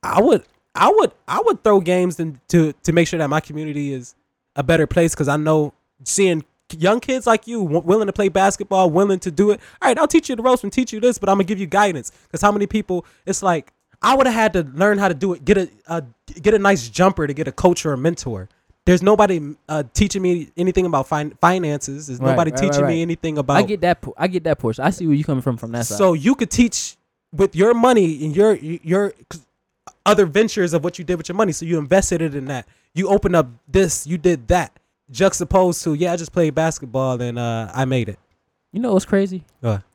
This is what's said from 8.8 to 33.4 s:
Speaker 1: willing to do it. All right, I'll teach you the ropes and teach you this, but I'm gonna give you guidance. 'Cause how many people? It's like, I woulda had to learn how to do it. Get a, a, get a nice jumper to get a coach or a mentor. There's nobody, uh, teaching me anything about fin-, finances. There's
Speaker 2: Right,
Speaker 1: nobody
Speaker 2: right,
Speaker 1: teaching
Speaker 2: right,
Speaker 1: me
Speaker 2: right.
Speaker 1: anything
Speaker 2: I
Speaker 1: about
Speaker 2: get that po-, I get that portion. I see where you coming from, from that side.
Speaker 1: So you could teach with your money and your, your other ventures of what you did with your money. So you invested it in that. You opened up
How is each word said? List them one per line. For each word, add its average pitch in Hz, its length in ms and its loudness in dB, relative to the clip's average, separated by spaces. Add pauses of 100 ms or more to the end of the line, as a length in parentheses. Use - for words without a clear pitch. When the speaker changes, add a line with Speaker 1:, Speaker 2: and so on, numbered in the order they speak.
Speaker 1:
willing 190 300 2
to 185 100 -6
do 208 200 2
it. 202 100 0 (220)
All 330 60 2
right, 254 100 0
I'll 302 100 2
teach 320 220 2
you 247 60 -4
the 220 60 -8
ropes 254 200 2
and 202 100 -8
teach 254 200 -2
you 214 80 -8
this, 240 180 2
but 196 100 -2
I'm 196 80 4
gonna 196 80 2
give 185 160 -4
you 196 60 -6
guidance. 185 440 0 (200)
'Cause 160 100 -6
how 202 120 4
many 202 140 -2
people? 190 380 -4 (220)
It's 190 160 -4
like, 175 300 -2 (280)
I 247 140 4
woulda 262 160 0
had 220 240 0
to 180 80 0 (120)
learn 202 240 2
how 196 100 2
to 175 60 0
do 180 200 -4
it. 147 100 -16
Get 196 140 4
a, 180 100 -4 (180)
a, 170 160 -6 (380)
get 208 140 2
a 214 40 4
nice 196 300 2
jumper 175 380 0
to 143 80 -6
get 151 120 -6
a 139 60 -10
coach - 320 2
or 156 80 -2
a 131 60 -4
mentor. 127 500 -4 (360)
There's 180 180 4
nobody, 190 520 2 (140)
uh, 156 160 -4 (100)
teaching 196 280 0
me 175 340 -2
anything 180 300 0
about 147 220 -2
fin-, 151 320 -6
finances. 151 680 -2
There's 127 100 -10
Speaker 2:
Right, 131 140 0
Speaker 1:
nobody 160 180 2
Speaker 2:
right, 143 100 -4
Speaker 1:
teaching 143 220 2
Speaker 2:
right, - 60 2
Speaker 1:
me 165 80 0
Speaker 2:
right. 165 60 -2
Speaker 1:
anything 165 360 -4
Speaker 2:
I - 20 -4
Speaker 1:
about 147 280 2
Speaker 2:
get 202 140 -4
that 175 180 0
po-, - 160 -14
I 165 100 -4
get 180 180 -4
that 160 140 0
portion. 117 240 -4
I 151 80 2
see 175 160 -4
where 151 80 2
you 143 100 -2
coming 131 180 -2
from, 123 160 -2
from 113 140 -12
that 117 140 -4
side. - 120 -6
Speaker 1:
So 185 160 4
you 165 200 2
could - 160 -4
teach - 460 -2 (360)
with 190 220 0
your 208 200 4
money 208 500 2
and 151 100 -4
your, 208 200 4
your 175 580 -2 (920)
other 202 220 4
ventures 185 480 0
of 156 100 0
what 170 140 -6
you 170 60 -12
did 180 120 -4
with 160 120 -12
your 180 80 -8
money. 202 160 0
So 170 120 -8
you 165 140 -2
invested 165 440 0
it 151 120 -4
in 135 120 -8
that. 131 200 -10 (280)
You 180 140 -2
opened 196 280 2
up 151 100 2 (220)